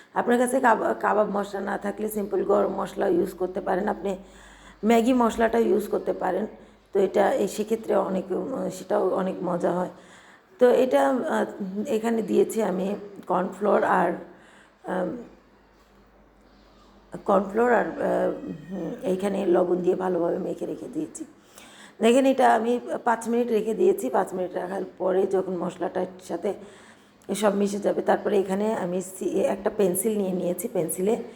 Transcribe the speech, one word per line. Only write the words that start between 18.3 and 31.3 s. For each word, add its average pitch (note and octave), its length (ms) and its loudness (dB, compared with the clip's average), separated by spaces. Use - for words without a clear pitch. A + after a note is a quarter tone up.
এইখানে F#3+ 440 -2
লবণ F3+ 300 2
দিয়ে F3+ 200 2
ভালোভাবে F3 420 -2
মেখে F3 280 -6
রেখে - 280 -10
দিয়েছি। D#4 300 -8
দেখেন A#3+ 260 6
এটা C4 280 6
আমি A#3 260 0
পাঁচ A3+ 240 0
মিনিট A#3+ 200 2
রেখে A3 260 0
দিয়েছি। G3+ 360 2
পাঁচ F#3+ 240 0
মিনিট F3+ 200 -4
রাখার F#3 280 -6
পরে F#3 280 2
যখন F#3+ 300 0
মশলাটার F3+ 500 -4
সাথে F3+ 260 -4
সব G3+ 180 2
মিশে G3+ 240 0
যাবে, F#3 240 0
তারপরে G3 360 2
এখানে G3 360 0
আমি F3+ 260 -4
সি-, - 440 -2
একটা G3+ 320 -2
পেন্সিল G3+ 420 2
নিয়ে F#3 140 0
নিয়েছি। F3+ 400 -2
পেন্সিলে F#3 500 0